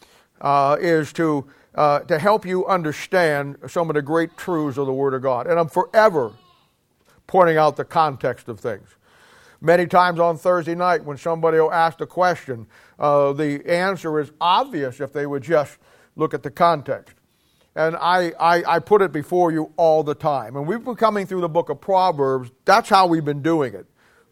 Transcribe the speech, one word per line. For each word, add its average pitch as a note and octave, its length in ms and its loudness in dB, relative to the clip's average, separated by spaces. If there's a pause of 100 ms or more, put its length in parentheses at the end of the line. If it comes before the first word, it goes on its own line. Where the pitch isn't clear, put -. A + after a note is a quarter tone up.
(400)
uh, C#3+ 380 2
is E3 360 0
to, D#3 300 -2 (300)
uh, C#3+ 260 2
to E3 180 -2
help G3+ 280 0
you F#3 200 -2
understand D#3 920 -2 (100)
some E3 240 -2
of D3+ 40 -2
the D3 80 0
great E3 340 -2
truths D3+ 420 -4
of C#3+ 80 -2
the C3 60 -2
Word C3+ 220 -2
of B2+ 80 -6
God. B2+ 260 -2
And E3+ 100 2
I'm E3 100 0
forever F3+ 640 2 (920)
pointing F3 300 4
out D3+ 200 2
the C3+ 80 -6
context C#3 640 -4
of A#2 120 -14
things. G#2+ 280 -8 (720)
Many E3+ 260 4
times F3+ 340 2
on E3+ 180 2
Thursday E3+ 360 0
night F3 300 0
when C#3+ 140 -10
somebody D#3+ 400 0
will D#3+ 140 2
ask E3 260 0
the D3 80 -8
question, C#3+ 600 -2 (320)
uh, C#3+ 340 2
the C#3+ 360 -4
answer E3+ 520 -2
is C3+ 100 -6 (100)
obvious F3 600 0
if C3+ 120 -8
they C#3+ 140 -6
would C#3+ 160 -6
just D3+ 340 0 (400)
look D#3 160 -2
at C#3+ 100 -8
the C#3+ 80 -10
context. D3 640 -2 (640)
And D#3+ 200 0
I, F3 440 0
I, E3+ 260 2
I E3+ 120 2
put G3 240 4
it E3+ 100 0
before E3+ 400 0
you D#3 240 -4
all D#3+ 260 4
the D3 120 -4
time. C3+ 420 -4
And C#3+ 100 -6
we've A3+ 160 -4
been A#3 140 -8
coming G#3 300 -6
through F#3 160 -6
the F3 60 -4
book E3 200 -4
of D3 120 -10
Proverbs. C#3+ 680 -2 (140)
That's G#3 240 2
how G3 180 6
we've E3 180 0
been C#3+ 180 -6
doing D3 320 0
it. F2+ 120 -16 (460)